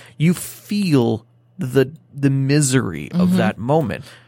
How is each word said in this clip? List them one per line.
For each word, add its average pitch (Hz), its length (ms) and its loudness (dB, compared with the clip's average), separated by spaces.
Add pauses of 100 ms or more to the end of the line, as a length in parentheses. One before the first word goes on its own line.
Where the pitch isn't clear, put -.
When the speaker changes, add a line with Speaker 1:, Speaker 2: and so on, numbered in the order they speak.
(180)
Speaker 1:
You 165 160 2
feel 143 920 -2 (320)
the, 131 340 0 (220)
the 139 160 0
misery 135 840 0
of 180 160 2
Speaker 2:
Mm-hmm. 180 100 2
Speaker 1:
that 107 200 0
moment. 123 480 -2 (220)